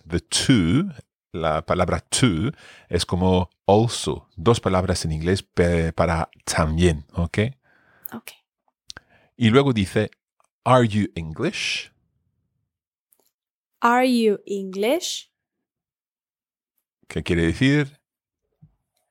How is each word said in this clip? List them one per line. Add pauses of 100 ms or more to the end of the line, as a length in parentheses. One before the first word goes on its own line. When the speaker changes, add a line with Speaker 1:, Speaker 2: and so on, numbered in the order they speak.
Speaker 1:
The
to, (380)
la
palabra
to, (360)
es
como (160)
also.
Dos
palabras
en
inglés
pe-,
para (140)
también,
¿ok? (760)
Speaker 2:
Ok. (1080)
Speaker 1:
Y
luego
dice, (540)
"Are
you
English?" (1900)
Speaker 2:
"Are
you
English?" (1800)
Speaker 1:
¿Qué
quiere
decir? (1120)